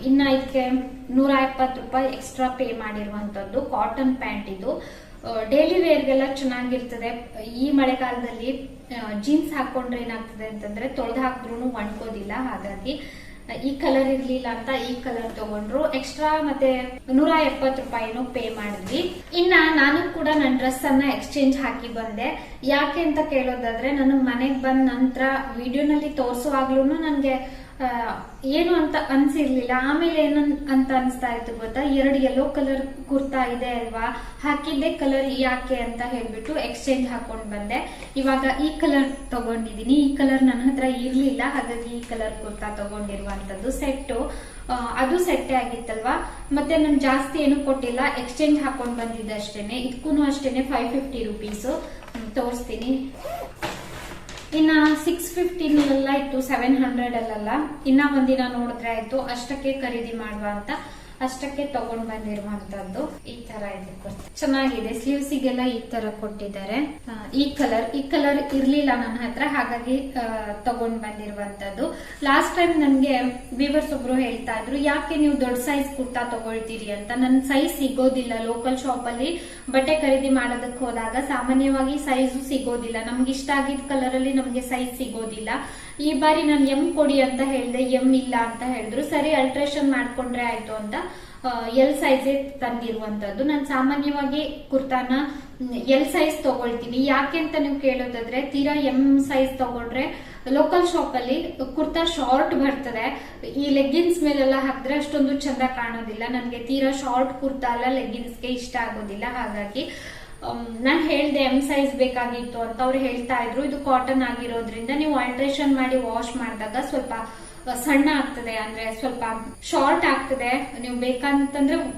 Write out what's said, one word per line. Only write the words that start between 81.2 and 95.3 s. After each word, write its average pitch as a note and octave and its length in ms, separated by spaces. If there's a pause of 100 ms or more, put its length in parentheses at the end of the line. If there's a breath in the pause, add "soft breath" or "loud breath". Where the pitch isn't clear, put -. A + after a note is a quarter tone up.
ಸಾಮಾನ್ಯವಾಗಿ C4+ 720
ಸೈಜ್ C4 460
ಸಿಗೋದಿಲ್ಲ, A#3+ 640
ನಮ್ಗೆ B3+ 260
ಇಷ್ಟ C4+ 240
ಆಗಿದ್ C#4 340
ಕಲರ್ C4 260
ಅಲ್ಲಿ C4 180
ನಮ್ಗೆ B3+ 280
ಸೈಜ್ B3 360
ಸಿಗೋದಿಲ್ಲ. A3 520 (500 loud breath)
ಈ D4 140
ಬಾರಿ D#4 300
ನಾನ್ C#4+ 260
ಎಂ D4 240
ಕೊಡಿ C#4 280
ಅಂತ B3+ 220
ಹೇಳ್ದೆ, B3 340
ಎಂ C4 380
ಇಲ್ಲ B3+ 200 (160)
ಅಂತ A#3 140
ಹೇಳಿದ್ರು. A#3+ 380
ಸರಿ, D4+ 280
ಅಲ್ಟ್ರೇಷನ್ C#4+ 600
ಮಾಡ್ಕೊಂಡ್ರೆ B3 520
ಆಯ್ತು A3 320
ಅಂತ, G#3+ 200 (500 loud breath)
ಆ, A#3 220
ಎಲ್ C4 280
ಸೈಜೇ C#4 480
ತಂದಿರುವಂತದ್ದು. A3 1000
ನಾನ್ C#4+ 220
ಸಾಮಾನ್ಯವಾಗಿ C#4+ 1040
ಕುರ್ತಾನ, B3+ 440 (500 loud breath)